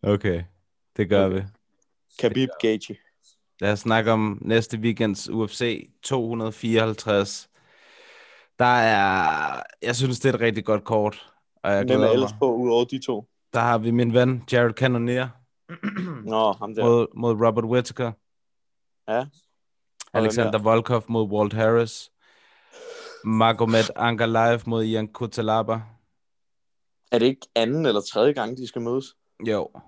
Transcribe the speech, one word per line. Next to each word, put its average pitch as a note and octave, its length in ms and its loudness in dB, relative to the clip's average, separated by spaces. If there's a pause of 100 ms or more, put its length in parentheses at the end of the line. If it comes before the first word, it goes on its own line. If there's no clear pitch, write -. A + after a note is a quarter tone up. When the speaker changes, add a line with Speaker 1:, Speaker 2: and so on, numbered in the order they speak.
Speaker 1:
Okay, G2 420 0 (520)
det G2+ 120 0
gør G2 180 4
Speaker 2:
Okay. F#2+ 100 0
Speaker 1:
vi. G2 60 -4 (760)
Speaker 2:
Khabib, B2 300 0 (120)
Gaethje. A2 360 -2 (640)
Speaker 1:
Lad G2+ 120 0
os G2+ 80 -2
snakke A2+ 320 2
om G#2+ 280 0
næste A2+ 380 0
weekends G#2+ 520 -2
U A2 160 -2
F G#2 40 -10
C - 400 -6 (120)
to B2+ 260 -2
hundrede A2+ 240 -4
fireoghalvtreds. A2 960 0 (1080)
Der B2 60 2
er, F#2+ 1000 2 (200)
jeg A#2+ 140 -2
synes, B2+ 240 -2
det C3+ 100 4
er A#2+ 40 2
et A2 60 -2
rigtig A2 240 0
godt G#2+ 200 0
kort, G#2+ 480 -2 (300)
og - 80 0
jeg G2+ 140 2
Speaker 2:
Hvem - 60 -2
er C3 60 6
Speaker 1:
glæder G#2+ 160 4
Speaker 2:
ellers B2+ 200 0
Speaker 1:
mig. G#2+ 60 -18
Speaker 2:
på, B2+ 160 2
ud B2 160 -2
over A#2+ 140 4
de C3 140 -8
to? A#2+ 300 -6 (240)
Speaker 1:
Der A#2+ 80 0
har A#2 180 2
vi A2+ 120 -2
min A#2 240 2
ven, B2 380 2
Jared A#2+ 220 4
Cannonier. B2 540 -2 (520)
Speaker 2:
<clears throat> F3+ 500 -8
Nå, A2 220 2
ham G#2 220 -8
der. A2 100 0
Speaker 1:
Mod, A#2 220 4 (100)
mod A#2 300 0
Robert A2+ 180 2
Whittaker. A#2+ 480 -2 (960)
Speaker 2:
Ja. A2 100 -2
Og C3+ 80 -4 (840)
hvem A#2 120 0
Speaker 1:
Alexander A2 260 0
Speaker 2:
der? A2 80 0
Speaker 1:
Volkov A2+ 500 2
mod A2+ 220 0
Walt G#2 220 0
Harris. A2+ 600 0 (1120)
Magomed A2+ 600 4 (120)
Ankalaev A#2 680 2
mod A2+ 180 -2
Ian A2 280 -2
Cutelaba. A2 680 -2 (1300)
Speaker 2:
Er A#2+ 60 2
det A2+ 80 4
ikke C3+ 280 -2
anden B2+ 320 0
eller G#2 140 2
tredje A#2 320 0
gang, B2 240 -4
de B2+ 120 -10
skal B2 140 -8
mødes? B2 220 -4 (440)
Speaker 1:
Jo. G#2 220 -4 (180)